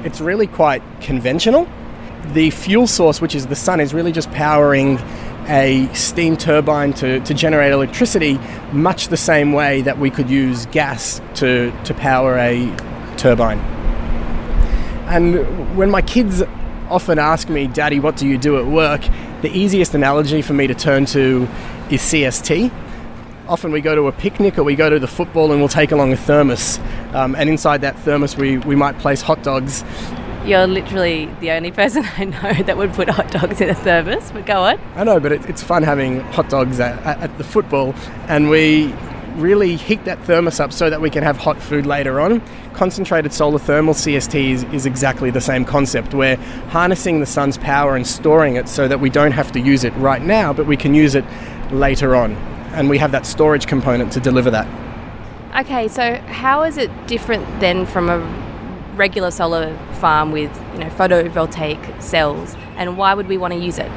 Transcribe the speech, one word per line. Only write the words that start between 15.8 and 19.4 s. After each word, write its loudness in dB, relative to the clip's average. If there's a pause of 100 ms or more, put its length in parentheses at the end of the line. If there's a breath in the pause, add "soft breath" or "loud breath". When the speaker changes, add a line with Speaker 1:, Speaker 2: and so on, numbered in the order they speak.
Speaker 1:
my 2
kids 2 (480)
often 0
ask 0
me, 0
"Daddy, 0
what 0
do -2
you 2
do 2
at 0
work?" 2 (400 loud breath)